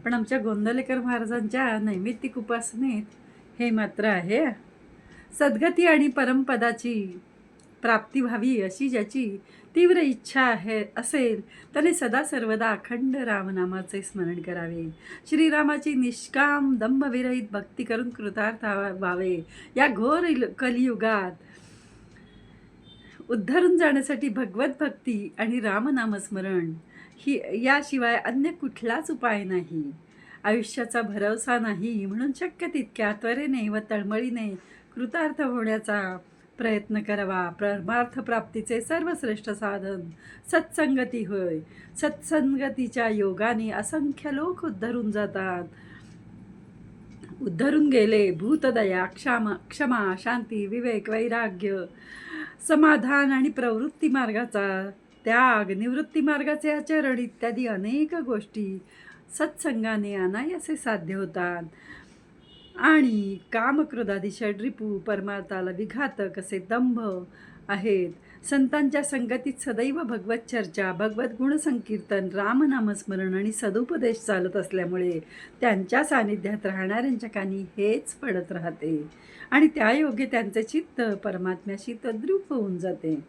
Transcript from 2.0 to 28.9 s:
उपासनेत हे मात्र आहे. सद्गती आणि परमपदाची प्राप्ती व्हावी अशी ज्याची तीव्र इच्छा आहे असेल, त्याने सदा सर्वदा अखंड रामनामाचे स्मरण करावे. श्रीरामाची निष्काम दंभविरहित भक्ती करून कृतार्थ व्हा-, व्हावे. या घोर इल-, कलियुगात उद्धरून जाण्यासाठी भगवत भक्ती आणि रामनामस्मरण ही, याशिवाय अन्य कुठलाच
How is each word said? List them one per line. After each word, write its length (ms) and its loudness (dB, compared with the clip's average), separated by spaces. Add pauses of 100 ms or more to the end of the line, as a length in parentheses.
उपासनेत 640 -2 (560)
हे 120 0
मात्र 340 0
आहे. 420 2 (920)
सद्गती 480 4
आणि 220 8
परमपदाची 1120 0 (640)
प्राप्ती 380 2
व्हावी 420 0
अशी 260 -2
ज्याची 520 -2 (360)
तीव्र 200 8
इच्छा 460 2
आहे 420 2 (120)
असेल, 440 0 (320)
त्याने 220 4
सदा 300 0
सर्वदा 460 0
अखंड 460 -2
रामनामाचे 880 -2
स्मरण 400 -4
करावे. 420 -6 (440)
श्रीरामाची 680 4
निष्काम 800 2
दंभविरहित 760 0
भक्ती 320 -6
करून 260 -2
कृतार्थ 540 -4
व्हा-, 280 -2
व्हावे. 480 -2 (360)
या 120 6
घोर 360 2
इल-, 340 2
कलियुगात 760 2 (2000)
उद्धरून 480 4
जाण्यासाठी 500 2
भगवत 400 -2 (120)
भक्ती 580 -4
आणि 220 0
रामनामस्मरण 1120 0 (440)
ही, 480 -2
याशिवाय 520 2
अन्य 340 0
कुठलाच 600 -4